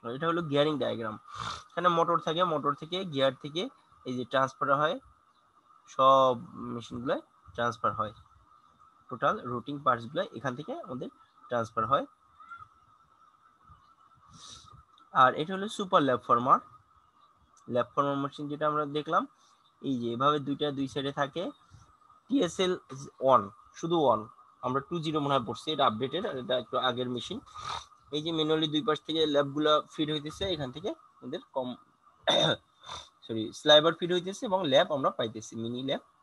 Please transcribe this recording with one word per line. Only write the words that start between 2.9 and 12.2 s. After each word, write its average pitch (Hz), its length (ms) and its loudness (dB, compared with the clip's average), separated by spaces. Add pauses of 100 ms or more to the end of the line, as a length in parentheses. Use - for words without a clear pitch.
gear 135 380 2
থেকে 156 200 -6 (420)
এই 127 140 -6
যে 123 60 -4
transfer 135 440 -2 (120)
হয়, 160 160 0 (880)
সব 135 480 6 (400)
মেশিনগুলোয় 123 460 -4 (340)
transfer 117 380 -2
হয়, 107 200 -4 (960)
Total 139 260 0 (100)
rotting 123 300 -6 (100)
পার্টসগুলো 123 380 0 (140)
এখান 131 180 -6
থেকে 151 180 -10 (140)
আমাদের 156 220 -8 (400)
transfer 113 380 -2
হয়। 147 200 2 (3000)